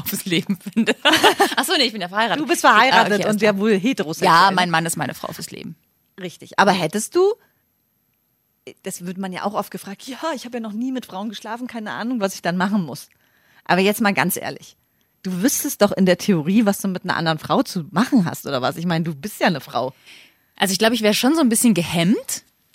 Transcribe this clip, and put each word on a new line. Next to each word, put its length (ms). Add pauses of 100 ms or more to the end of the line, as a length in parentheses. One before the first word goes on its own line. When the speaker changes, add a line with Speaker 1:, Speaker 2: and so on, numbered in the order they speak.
Speaker 1:
fürs 200
Leben 320 (140)
finde. 220 (320)
<laughs> 300
Ach 80
so, 120
nee, 80
ich 80
bin 80
ja 80
verheiratet. 340
Speaker 2:
Du 40
bist 160
verheiratet 320
Speaker 1:
Ah, 200
okay, 100
alles 100
Speaker 2:
und 60
Speaker 1:
klar. 140
Speaker 2:
ja 40
wohl 200
heterosexuell. 520 (160)
Speaker 1:
Ja, 60
mein 180
Mann 160
ist 100
meine 180
Frau 180
fürs 180
Leben. 260 (440)
Speaker 2:
Richtig. 380
Aber 140
hättest 420
du, 200 (1500)
das 240
wird 120
man 140
ja 120
auch 100
oft 160
gefragt, 380
ja, 100 (160)
ich 100
habe 120
ja 40
noch 120
nie 200
mit 140
Frauen 220
geschlafen, 380
keine 260
Ahnung, 280
was 140
ich 80
dann 140
machen 280
muss. 240 (560)
Aber 160
jetzt 200
mal 140
ganz 220
ehrlich, 400 (460)
du 200
wüsstest 400
doch 100
in 140
der 120
Theorie, 460
was 160
du 80
mit 160
einer 120
anderen 220
Frau 240
zu 280
machen 340
hast 220
oder 160
was? 140
Ich 100
meine, 180
du 100
bist 260
ja 80
eine 120
Frau. 320 (640)
Speaker 1:
Also 160
ich 60
glaube, 160
ich 80
wäre 120
schon 200
so 60
ein 80
bisschen 260
gehemmt, 720 (300)